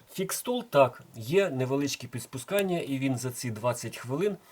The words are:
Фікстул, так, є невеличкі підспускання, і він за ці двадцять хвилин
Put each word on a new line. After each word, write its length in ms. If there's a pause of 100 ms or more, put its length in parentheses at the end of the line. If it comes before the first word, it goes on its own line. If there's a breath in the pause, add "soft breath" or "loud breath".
(140)
Фікстул, 500
так, 380 (140)
є 340
невеличкі 580
підспускання, 720
і 180
він 200
за 140
ці 200
двадцять 460
хвилин 400 (140 loud breath)